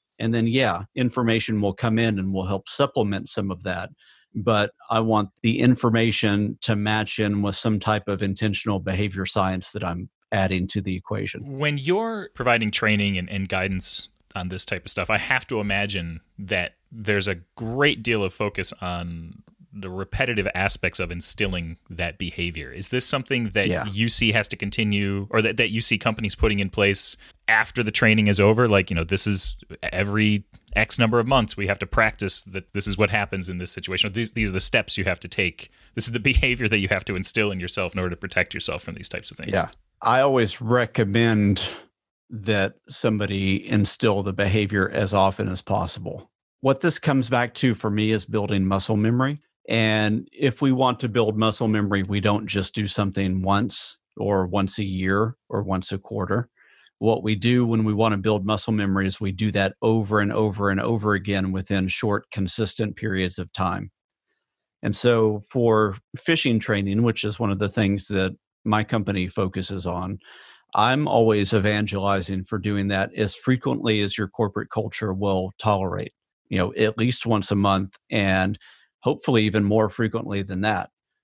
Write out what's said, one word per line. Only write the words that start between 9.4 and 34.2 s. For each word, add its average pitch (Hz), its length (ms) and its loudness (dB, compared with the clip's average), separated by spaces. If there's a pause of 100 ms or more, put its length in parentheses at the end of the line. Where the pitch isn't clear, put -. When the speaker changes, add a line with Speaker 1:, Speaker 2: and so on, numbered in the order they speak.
Speaker 1:
that 92 140 -6
I'm 87 240 -6 (240)
adding 95 340 0
to 101 140 -4
the 92 160 -6
equation. 104 640 -8
Speaker 2:
When 147 180 -2
you're 202 560 -4
providing 117 380 0
training 101 460 0
and, 90 120 -6
and 95 180 -4
guidance 92 600 -2 (260)
on 90 140 -6
this 90 160 -4
type 92 180 -6
of - 80 -4
stuff, 92 180 -2
I 110 80 2
have - 300 -2
to 113 140 -2
imagine 101 580 -4 (180)
that 92 380 -4 (160)
there's 101 380 -2
a 95 60 -2 (200)
great 120 480 -2
deal 113 180 0
of 95 120 -2
focus 101 480 -4
on 87 640 -8 (360)
the 98 120 -10
repetitive 110 640 -2
aspects 92 440 0
of 87 120 -6
instilling 87 640 -4 (100)
that 85 300 -8
behavior. 82 540 -8
Is 90 180 -8
this 127 160 0
something 123 440 0
that 98 180 2
Speaker 1:
Yeah. 87 180 -2
Speaker 2:
you 107 240 0
see 113 220 4
has 107 160 2
to - 80 -8
continue, 101 720 0
or 113 140 2
that, 110 140 0
that 117 120 2
you 110 120 -2
see 113 180 0
companies 110 340 -2
putting 107 240 0
in 98 140 -2
place 98 440 2 (320)
after 113 360 2
the 110 80 -2
training 110 340 4
is 101 140 4
over? 110 280 6
Like, 98 220 4
you 92 60 -2
know, 82 80 0
this 92 240 0
is 98 280 2 (280)
every 101 600 0 (300)
X 107 220 0
number 117 220 4
of 117 80 2
months, 127 280 2
we 101 120 -2
have 101 120 0
to 98 60 -6
practice 107 580 2
that 95 300 -12
this 101 140 -2
is 98 100 -2
what 101 140 2
happens 101 380 -2
in 90 100 -6
this 90 120 -4
situation. 92 420 -2
These, 113 180 -4